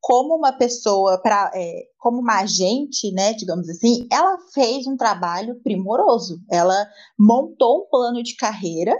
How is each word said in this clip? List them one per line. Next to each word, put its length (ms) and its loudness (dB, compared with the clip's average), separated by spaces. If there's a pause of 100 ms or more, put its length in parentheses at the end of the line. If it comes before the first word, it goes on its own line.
como 340 0
uma 160 2
pessoa, 680 0
pra, 340 2
é, 280 -8 (140)
como 220 -2
uma 220 0
agente, 720 -2
né, 200 0
digamos 360 -6
assim, 420 0
ela 260 2 (160)
fez 320 0
um 120 -4
trabalho 680 -4
primoroso. 760 0 (120)
Ela 240 2 (420)
montou 640 4
um 60 -18
plano 320 -2
de 140 -10
carreira 640 -4